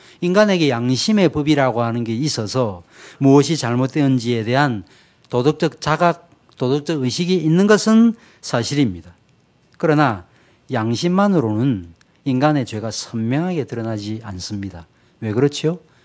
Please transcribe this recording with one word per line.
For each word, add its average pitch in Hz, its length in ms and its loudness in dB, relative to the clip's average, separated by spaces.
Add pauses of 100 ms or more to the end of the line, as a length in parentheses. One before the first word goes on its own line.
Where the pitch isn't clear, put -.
(220)
인간에게 180 480 2
양심의 131 600 2
법이라고 139 520 0
하는 117 220 -2
게 113 100 -4
있어서 113 680 -4 (340)
무엇이 139 400 6
잘못되었는지에 123 840 -2
대한 120 400 0 (460)
도덕적 147 520 -2
자각, 160 480 -2 (280)
도덕적 143 440 -2
의식이 170 340 -2
있는 165 300 2
것은 220 480 4 (280)
사실입니다. 113 720 -2 (640)
그러나 147 480 0 (460)
양심만으로는 120 1200 0 (320)
인간의 139 400 0
죄가 110 260 -8
선명하게 135 720 -4
드러나지 110 580 -8
않습니다. 95 640 -10 (320)
왜 107 140 -6
그렇지요? 143 460 -2 (260)